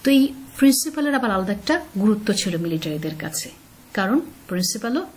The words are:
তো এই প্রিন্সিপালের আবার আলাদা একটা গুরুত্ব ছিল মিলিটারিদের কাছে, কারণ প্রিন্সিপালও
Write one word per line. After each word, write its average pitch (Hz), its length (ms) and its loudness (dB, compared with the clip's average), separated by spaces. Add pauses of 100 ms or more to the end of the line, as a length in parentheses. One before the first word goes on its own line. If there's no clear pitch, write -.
তো - 100 0
এই 269 120 6 (340)
প্রিন্সিপালের 294 580 2
আবার 247 160 0
আলাদা 190 220 0
একটা 247 220 -2 (220)
গুরুত্ব 208 360 2
ছিল 196 260 -2
মিলিটারিদের 160 600 -4
কাছে, - 300 -8 (440)
কারণ 208 260 2 (280)
প্রিন্সিপালও 226 560 -2 (140)